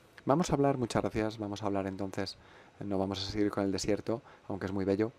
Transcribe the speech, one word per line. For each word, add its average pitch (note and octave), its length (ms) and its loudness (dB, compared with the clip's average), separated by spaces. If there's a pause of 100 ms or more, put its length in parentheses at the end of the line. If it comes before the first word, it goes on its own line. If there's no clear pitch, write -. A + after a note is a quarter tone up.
(260)
Vamos D3+ 260 4
a - 20 4
hablar, C#3 240 4
muchas A#2 240 0
gracias, A2 360 -2
vamos G2+ 260 -6
a G#2 40 -2
hablar G2 200 0
entonces, F#2+ 500 -6 (440)
no G2+ 160 -2
vamos F#2+ 280 0
a G2 60 -6
seguir G#2 180 2
con G2+ 140 0
el G2 80 2
desierto, G#2 500 -2 (280)
aunque G2 160 -6
es G#2 80 -4
muy G2+ 100 -2
bello. G2 360 2